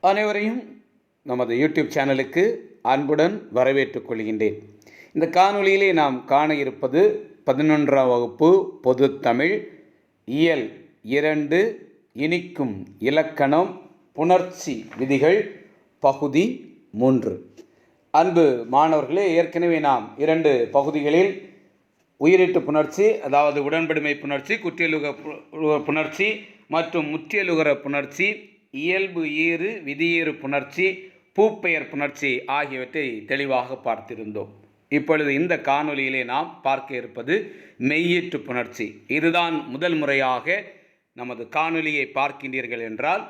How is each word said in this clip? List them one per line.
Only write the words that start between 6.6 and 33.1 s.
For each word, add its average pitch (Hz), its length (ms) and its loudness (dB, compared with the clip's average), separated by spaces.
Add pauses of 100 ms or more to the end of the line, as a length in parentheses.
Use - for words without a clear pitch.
பதினொன்றாம் 139 600 4
வகுப்பு 123 760 2
பொதுத்தமிழ் 135 840 2 (580)
இயல் 143 600 0 (160)
இரண்டு 147 560 0 (540)
இனிக்கும் 139 760 -4 (120)
இலக்கணம் 151 840 0 (340)
புணர்ச்சி 165 720 0 (120)
விதிகள் 143 680 2 (340)
பகுதி 147 760 0 (160)
மூன்று. 113 640 0 (560)
அன்பு 160 580 4
மாணவர்களே, 156 640 2
ஏற்கனவே 170 460 2
நாம் 120 380 0
இரண்டு 151 540 2
பகுதிகளில் 151 840 2 (640)
உயிரிட்டு 180 420 4
புணர்ச்சி, 156 600 2
அதாவது 143 440 2
உடன்படுமை 151 500 -2
புணர்ச்சி, 143 460 -4
குற்றியலுக 156 520 -2
பு-, 151 720 -4
புணர்ச்சி 156 560 -2 (280)
மற்றும் 165 380 -2
முற்றியலுகர 160 680 0
புணர்ச்சி, 143 840 -4 (160)
இயல்பு 170 540 -2
ஈறு, 165 580 -2
விதியீறு 156 560 -2
புணர்ச்சி, 143 720 -2 (240)
பூப்பெயர் 180 540 0
புணர்ச்சி 143 560 -4
ஆகியவற்றை 135 800 -6